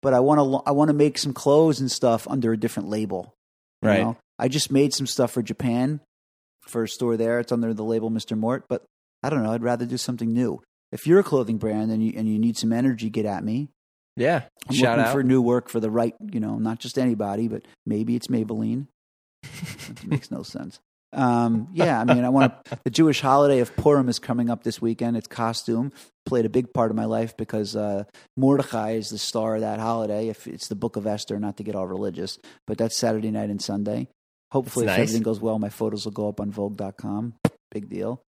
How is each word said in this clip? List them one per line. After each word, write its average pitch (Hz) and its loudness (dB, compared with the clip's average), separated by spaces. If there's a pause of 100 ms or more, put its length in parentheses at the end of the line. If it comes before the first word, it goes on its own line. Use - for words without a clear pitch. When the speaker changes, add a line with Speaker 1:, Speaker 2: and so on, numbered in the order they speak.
Speaker 1:
But 135 4
I 123 6
wanna 143 6
lo-, 135 0
I 147 0
wanna 147 4
make 147 4
some 143 -2
clothes 151 4
and 131 -2
stuff 117 0
under 117 0
a 113 0
different 113 -4
label. 101 -4 (480)
You 110 4
Speaker 2:
Right. 101 6
Speaker 1:
know? 117 -2 (220)
I 127 0
just 131 -2
made 139 4
some 135 -2
stuff 123 0
for 123 -2
Japan, 127 -2 (640)
for 127 -4
a 107 -6
store 117 0
there. 117 2
It's 117 -4
under 117 0
the 107 -6
label 113 0
Mister 113 -4
Mort, 113 -2
but - -4 (380)
I 131 -2
don't 147 0
know. 110 0
I'd 117 -2
rather 120 0
do 123 -6
something 117 -4
new. 113 0 (300)
If - -12
you're 175 8
a 202 4
clothing 117 0
brand 107 -2
and 110 0
you, 110 0
and 110 -2
you 107 0
need 113 2
some 113 0
energy, 117 0
get 107 -2
at 98 -4
me. 120 -4 (460)
Speaker 2:
Yeah. 131 2 (260)
Speaker 1:
I'm 127 -2
Speaker 2:
Shout 117 4
Speaker 1:
looking 113 4
Speaker 2:
out. 123 0
Speaker 1:
for 139 0
new 127 4
work 120 2
for 117 -2
the 110 -2
right, 113 0 (180)
you 123 -4
know, 107 -4
not 113 -2
just - -8
anybody, 110 0
but 113 -8 (220)
maybe 110 -2
it's 120 -6
Maybelline. 113 -2 (560)
It - -14
makes - -4
no - -8
sense. - -14 (340)
Um, 117 2
yeah, 165 2
I 113 0
mean, 123 4
I 127 0
wanna, 135 4 (100)
Speaker 2:
<laughs> - -12
Speaker 1:
the 123 0
Jewish 151 4
holiday 139 6
of 117 0
Purim 143 4
is 117 -2
coming 120 0
up 113 -4
this - -4
weekend. 117 -2
It's 107 -6
costume. 117 -2 (340)
Played 120 2
a 110 0
big 123 0
part 117 2
of 107 -2
my 110 -2
life 113 -2
because, 107 -6
uh, 104 -4 (320)
Mordecai 131 2
is 110 -4
the 107 -10
star 110 -2
of 110 -2
that 107 -4
holiday. 110 -2
If - -10
it's - -12
the 110 -4
Book 110 -6
of 104 -4
Esther, 104 -4
not 104 -6
to - -12
get 101 -6
all 95 -4
religious, 92 -8 (280)
but 107 -6
that's 113 -2
Saturday 110 0
night 107 -2
and 101 -4
Sunday. 104 -4 (440)
Hopefully, 123 0
Speaker 2:
That's 95 2
Speaker 1:
if - 4
Speaker 2:
nice. 113 2
Speaker 1:
everything 110 0
goes 110 -2
well, 110 0
my 104 -2
photos 107 -4
will 107 -8
go 104 -4
up 104 -6
on 104 -4
Vogue 101 -6
dot 98 -8
com. 110 -6 (360)
Big 101 -8
deal. 98 -6